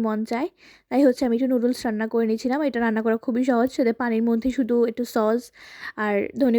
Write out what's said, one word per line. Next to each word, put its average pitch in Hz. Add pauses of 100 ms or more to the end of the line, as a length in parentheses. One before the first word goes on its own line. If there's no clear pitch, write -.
মন 214 (120)
চায়, 254 (420)
তাই 254
হচ্ছে 254
আমি 233
একটু 262
নুডলস 247
রান্না 220
করে 233
নিয়েছিলাম। 247 (100)
এটা 240
রান্না 220
করা 226 (100)
খুবই 240
সহজ, 240
সেটা 226
পানির 226
মধ্যে 233 (100)
শুধু 240 (140)
একটু 240 (100)
সস 226 (540)
আর 214 (260)
ধনে 240